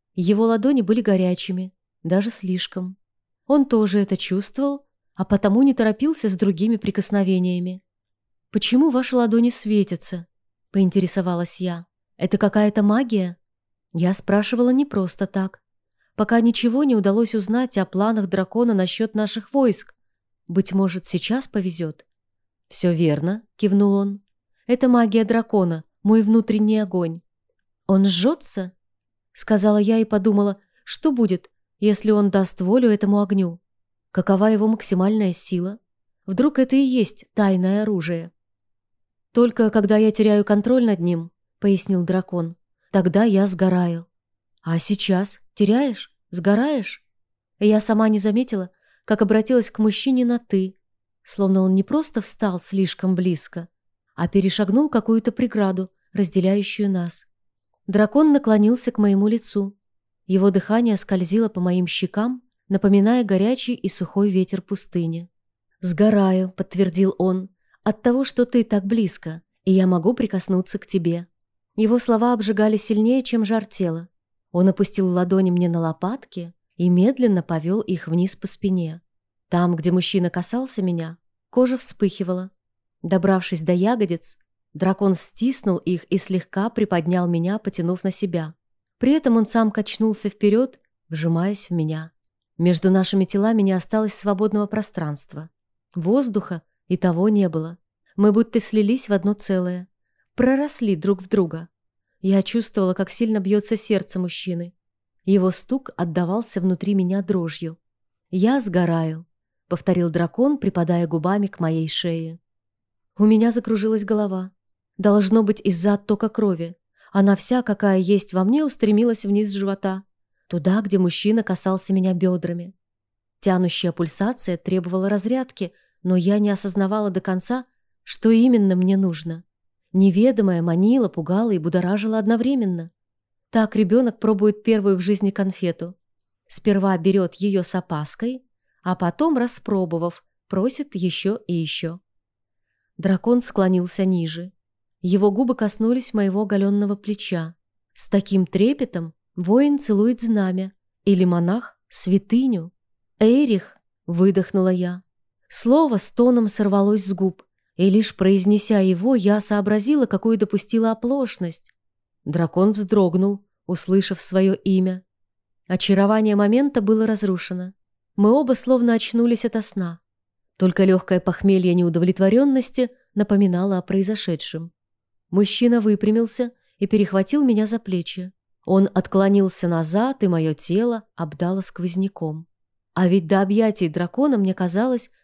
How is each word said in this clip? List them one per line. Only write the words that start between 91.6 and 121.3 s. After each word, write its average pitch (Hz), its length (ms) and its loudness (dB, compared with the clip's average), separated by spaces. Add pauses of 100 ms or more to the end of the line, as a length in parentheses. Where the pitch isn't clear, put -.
в 175 40 -6
меня. 160 380 -4 (460)
Между 175 340 2
нашими 190 340 2
телами 208 380 0
не 190 100 2
осталось 214 400 -2
свободного 208 540 -2
пространства. 160 800 -8 (460)
Воздуха 196 640 -2 (260)
и 180 100 -2
того 180 320 0
не 202 200 2
было. 160 280 -8 (380)
Мы 202 160 4
будто 226 280 0
слились 214 500 -2
в 208 40 0
одно 202 200 0
целое. 180 540 -6 (480)
Проросли 254 600 0
друг 190 260 -2
в 185 60 -18
друга. 170 420 -2 (520)
Я 196 220 2
чувствовала, 202 500 -2
как 185 160 -4
сильно 220 300 -2
бьётся 208 360 -2
сердце 190 440 -4
мужчины. 175 540 -8 (500)
Его 185 280 2
стук - 460 -6
отдавался 175 640 -4
внутри 190 320 -2
меня 190 280 0
дрожью. 170 560 -6 (520)
«Я 220 300 0
сгораю», 170 640 -2 (420)
повторил 175 420 -2
дракон, 220 480 0
припадая 170 500 -2
губами 180 400 -2
к - 120 -14
моей 160 280 -2
шее. 165 520 -8 (800)
У 208 80 4
меня 220 260 4
закружилась 220 540 -2
голова. 190 460 -4 (460)
Должно 208 460 4
быть, 208 180 -2
из-за 190 340 0
оттока 208 340 -2
крови. 175 460 -2 (360)
Она 196 240 4
вся, 247 280 -2
какая 196 360 0
есть 190 340 0
во 185 100 0
мне, 277 220 0
устремилась 220 600 0
вниз 202 260 0
живота, 196 520 -6 (440)
туда, 180 340 0
где 202 180 0
мужчина 208 440 0